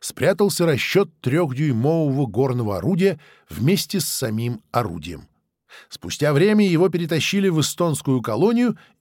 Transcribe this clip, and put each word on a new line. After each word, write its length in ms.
спрятался 640
расчет 440
трехдюймового 1040
горного 520
орудия 440
вместе 540
с 40
самим 580
орудием. 560
Спустя 460
время 340
его 220
перетащили 580
в 140
эстонскую 600
колонию 560